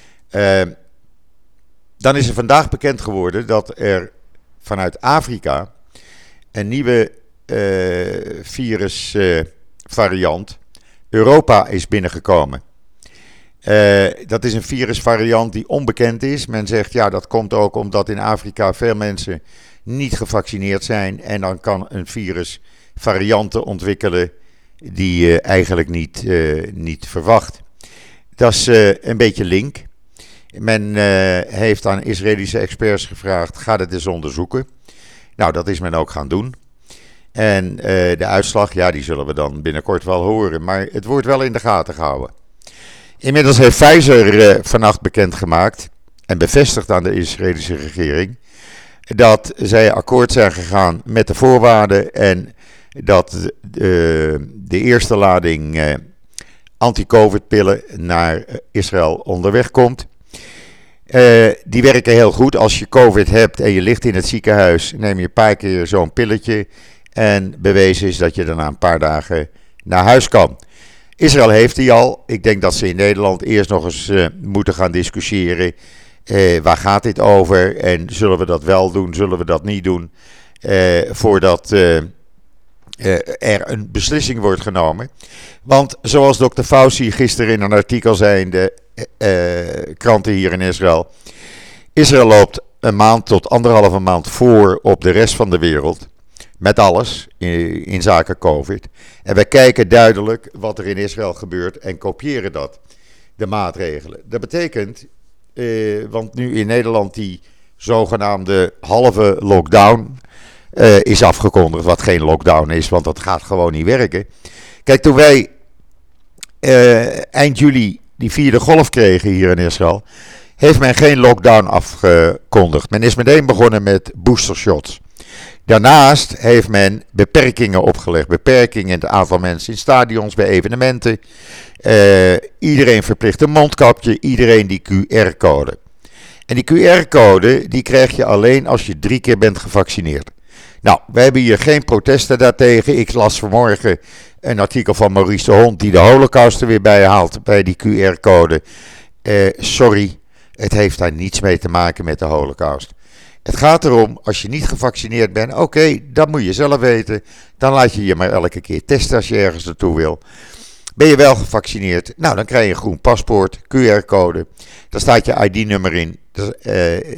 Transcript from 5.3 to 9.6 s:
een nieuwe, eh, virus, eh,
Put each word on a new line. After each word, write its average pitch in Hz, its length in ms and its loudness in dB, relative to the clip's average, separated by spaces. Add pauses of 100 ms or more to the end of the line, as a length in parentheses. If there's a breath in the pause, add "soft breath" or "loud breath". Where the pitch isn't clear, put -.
een 104 160 -8
nieuwe, 120 440 -2 (320)
eh, 92 960 -8
virus, 110 720 -10
eh, 90 260 0 (480)